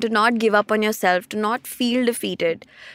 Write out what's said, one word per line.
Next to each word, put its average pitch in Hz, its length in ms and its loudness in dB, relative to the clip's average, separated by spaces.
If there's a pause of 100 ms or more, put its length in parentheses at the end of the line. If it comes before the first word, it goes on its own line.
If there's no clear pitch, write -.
to - 20 -8
not 226 280 2
give 214 180 2
up 208 160 2
on 214 100 2
yourself, 190 540 0
to - 20 -6
not 214 300 -2
feel 247 380 -2
defeated, 185 600 -2 (300)